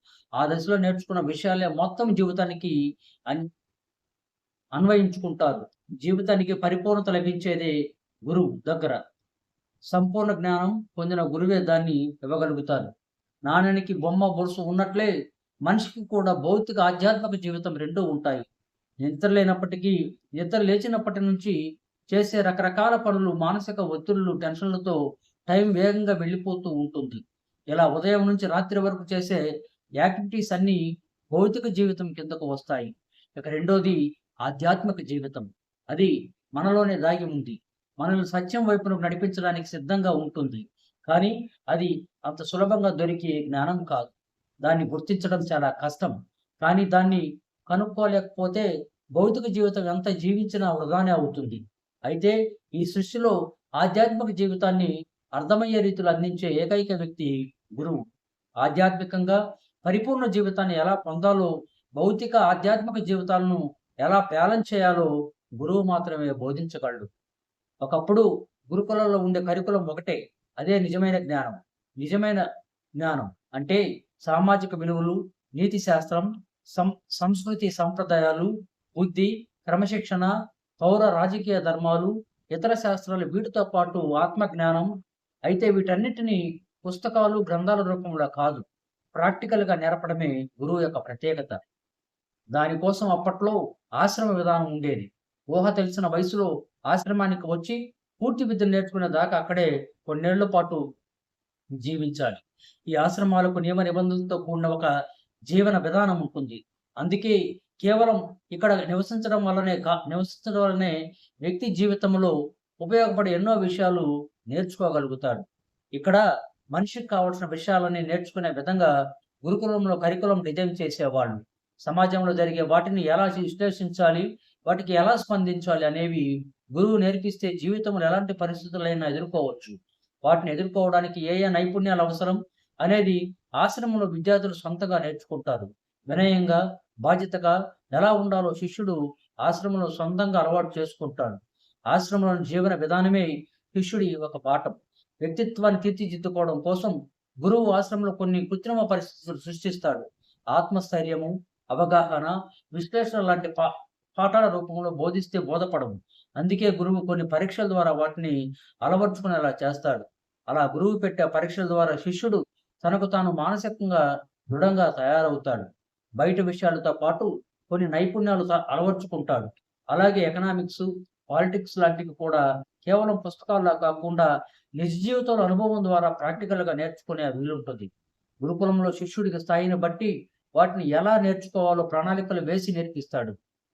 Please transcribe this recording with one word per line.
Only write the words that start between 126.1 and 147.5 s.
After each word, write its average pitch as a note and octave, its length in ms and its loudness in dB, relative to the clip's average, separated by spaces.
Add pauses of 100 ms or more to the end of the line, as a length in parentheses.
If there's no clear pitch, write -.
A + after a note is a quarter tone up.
గురువు G#3 240 4
నేర్పిస్తే G3 580 0
జీవితంలో G3 520 -2
ఎలాంటి F#3+ 260 0
పరిస్థితులైనా E3+ 760 -4
ఎదుర్కోవచ్చు. C#3+ 680 -4 (460)
వాటిని E3 280 4
ఎదుర్కోవడానికి F3 760 0
ఏ F3+ 160 0
ఏ G3 60 2
నైపుణ్యాలు F3+ 540 0
అవసరం F3+ 420 -2 (360)
అనేది F#3 540 2 (200)
ఆశ్రమంలో G#3 520 0
విద్యార్థులు F#3+ 460 0
సొంతంగా F3 460 -4
నేర్చుకుంటారు. C#3+ 760 -6 (340)
వినయంగా, F#3 680 2 (220)
బాధ్యతగా F3+ 720 0 (200)
ఎలా F#3+ 200 4
ఉండాలో F#3+ 420 0
శిష్యుడు F3 600 -4 (260)
ఆశ్రమంలో F3+ 500 0
సొంతంగా F3+ 500 0
అలవాటు E3+ 380 0
చేసుకుంటాడు. C#3 580 -6 (500)
ఆశ్రమంలోని F#3 580 2
జీవన F3+ 300 0
విధానమే F3 680 0 (320)
శిష్యుడి F#3+ 380 -2
ఒక D3+ 220 -8
పాఠం. C#3 380 -2 (460)
వ్యక్తిత్వాన్ని G3+ 600 0
తీర్చిదిద్దుకోవడం F3 800 -2
కోసం F3+ 460 -2 (380)
గురువు A3 260 4